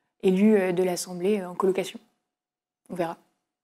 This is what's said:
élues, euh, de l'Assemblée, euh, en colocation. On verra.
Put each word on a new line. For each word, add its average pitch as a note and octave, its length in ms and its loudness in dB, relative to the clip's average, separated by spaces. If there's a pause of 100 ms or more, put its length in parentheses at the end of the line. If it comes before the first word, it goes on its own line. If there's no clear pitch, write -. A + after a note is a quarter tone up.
(220)
élues, G3+ 340 4
euh, F#3 140 2
de F#3 140 0
l'Assemblée, F3+ 560 -2
euh, F3+ 100 -10
en F3+ 40 -14
colocation. F#3+ 440 -2 (920)
On F#3 60 -12
verra. E3+ 220 -6 (480)